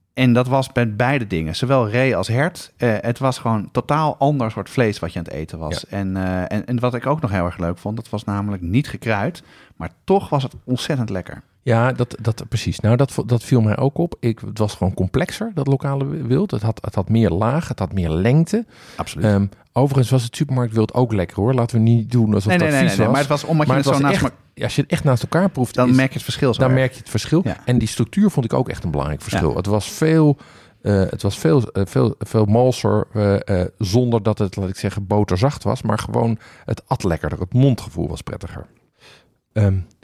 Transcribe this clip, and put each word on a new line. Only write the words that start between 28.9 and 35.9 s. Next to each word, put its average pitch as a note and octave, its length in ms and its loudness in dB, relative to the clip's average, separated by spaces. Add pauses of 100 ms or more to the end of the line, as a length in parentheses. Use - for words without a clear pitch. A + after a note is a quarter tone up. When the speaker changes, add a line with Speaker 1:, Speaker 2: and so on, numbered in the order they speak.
Speaker 2:
belangrijk D2 300 -2
verschil. E2 280 0
Speaker 1:
Ja. A#1+ 60 -2
Speaker 2:
Het F2+ 100 -2
was G#2 260 -2
veel, D#3 460 4 (440)
eh, G#2 120 0 (160)
het - 120 -8
was G2 160 -2
veel, D3 340 2
eh, G2 140 0
veel, A#2+ 340 0
veel A2 260 0
malser, G#2+ 680 2
eh, G2+ 480 0
eh, F#2 60 -2 (100)
zonder A2+ 460 2
dat G#2+ 140 0
het, G2+ 180 -2
laat G2 140 -4
ik F#2+ 80 -8
zeggen, G2 300 -4
boterzacht G#2 560 0
was. A2+ 180 -2
Maar G#2+ 180 -2